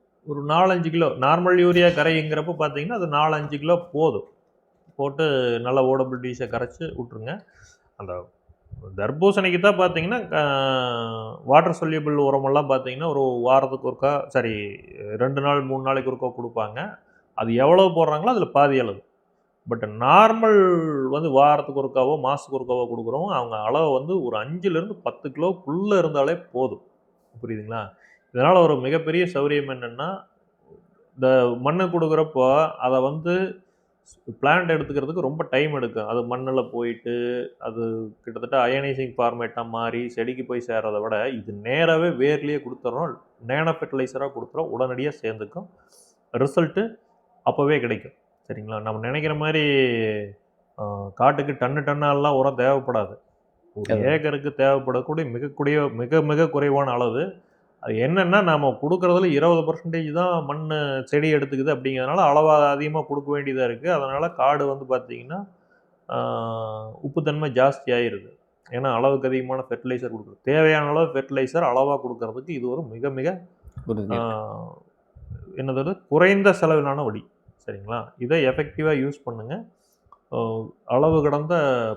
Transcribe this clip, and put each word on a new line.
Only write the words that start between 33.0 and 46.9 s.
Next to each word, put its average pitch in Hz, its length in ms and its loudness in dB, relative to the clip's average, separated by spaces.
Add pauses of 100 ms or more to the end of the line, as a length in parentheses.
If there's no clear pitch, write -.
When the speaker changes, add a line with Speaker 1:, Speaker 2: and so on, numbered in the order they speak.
Speaker 1:
வந்து 175 640 -2 (800)
பிளான்ட் 165 280 4
எடுத்துக்கிறதுக்கு 147 500 -2
ரொம்ப 151 300 -4
டைம் 147 240 0
எடுக்கும். 113 340 -4
அது 120 280 -2
மண்ணுல 131 340 -2
போயிட்டு, 120 880 -6
அது 113 600 -8
கிட்டத்தட்ட 120 460 -2
அயனைசிங் 131 520 -4
ஃபார்மேட்டா 117 500 -2
மாறி, 117 400 -4
செடிக்கு 120 360 -6
போய் 123 220 -6
சேர்றதை 110 340 -2
விட, 110 280 -2
இது 107 340 -10
நேராவே 160 540 2
வேர்லயே 143 500 0
கொடுத்துறோம். 123 460 -6 (360)
நேனோ 160 240 0
ஃபெர்டிலைசரா 135 580 -4
கொடுத்துறோம். 147 380 -8 (100)
உடனடியா 127 340 -2 (100)
சேர்ந்துக்கும். 110 440 -8 (640)
ரிசல்ட் 165 640 0 (480)